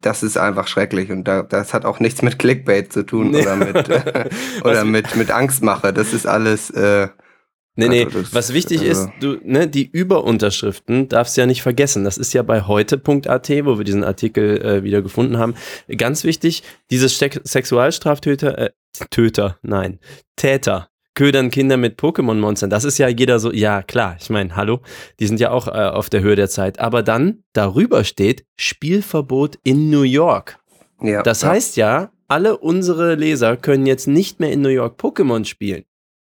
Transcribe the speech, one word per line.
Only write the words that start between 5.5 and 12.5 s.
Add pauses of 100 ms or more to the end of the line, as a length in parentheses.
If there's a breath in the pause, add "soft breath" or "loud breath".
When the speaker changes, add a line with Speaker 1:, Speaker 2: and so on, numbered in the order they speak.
Speaker 1:
Das
ist
alles,
äh, (680 soft breath)
Speaker 2:
Nee,
nee,
Speaker 1:
also
das,
Speaker 2:
was
wichtig
Speaker 1:
also (120)
Speaker 2:
ist, (100)
du,
ne,
die
Überunterschriften
darfst
ja
nicht
vergessen.
Das
ist
ja
bei